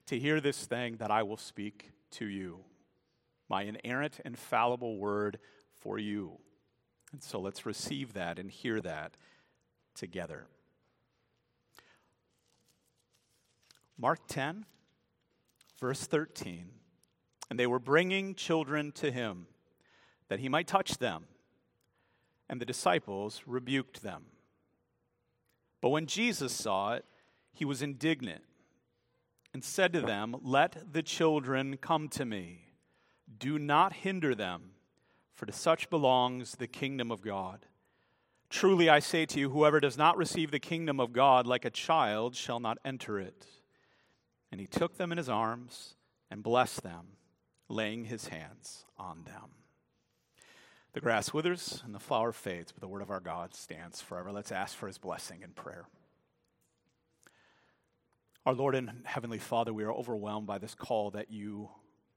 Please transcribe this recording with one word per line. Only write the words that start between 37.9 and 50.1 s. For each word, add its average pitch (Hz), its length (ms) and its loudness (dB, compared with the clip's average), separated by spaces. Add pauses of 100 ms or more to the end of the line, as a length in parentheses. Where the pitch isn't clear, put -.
Truly 180 400 6
I 151 100 12
say 160 280 2
to - 120 -2
you, 139 120 2
whoever 151 280 8
does 139 200 2
not 160 180 8
receive 165 360 0
the 147 60 0
kingdom 160 400 -2
of 123 140 2
God 127 340 8
like 123 200 0
a 117 40 -2
child 123 640 2
shall 120 260 -4
not 117 220 -2
enter 113 380 -4
it.' - 400 -14 (880)
And 98 80 -10
he 98 80 -8
took - 300 -2
them 175 160 -2
in 170 60 -2
his 147 100 -4
arms 117 680 -2 (340)
and 104 120 -12
blessed 117 400 4
them, 90 360 -14 (500)
laying 110 360 -2
his 110 240 -8
hands - 560 -14 (140)
on 82 260 -12
them." 95 300 -18 (1400)